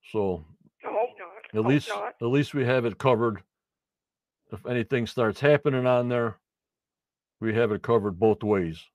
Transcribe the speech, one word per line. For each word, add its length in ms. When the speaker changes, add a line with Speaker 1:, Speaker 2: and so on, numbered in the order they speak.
Speaker 1:
So 340
Speaker 2:
I 20
hope 220
not. 320
Speaker 1:
at 40
Speaker 2:
Hope 100
Speaker 1:
least, 240
Speaker 2:
not. 320
Speaker 1:
at 60
least 260
we 100
have 220
it 120
covered. 460
If 140
anything 420
starts 320
happening 460
on 240
there, 300
we 160
have 160
it 100
covered 380
both 240
ways. 360